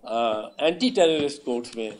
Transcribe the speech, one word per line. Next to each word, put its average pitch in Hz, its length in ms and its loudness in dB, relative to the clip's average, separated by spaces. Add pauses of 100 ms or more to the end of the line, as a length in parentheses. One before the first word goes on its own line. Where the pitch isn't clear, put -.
अ, 110 440 0 (120)
एंटी 175 300 2
टेररिस्ट 160 540 2
कोर्ट्स 120 320 -4
में 110 240 -6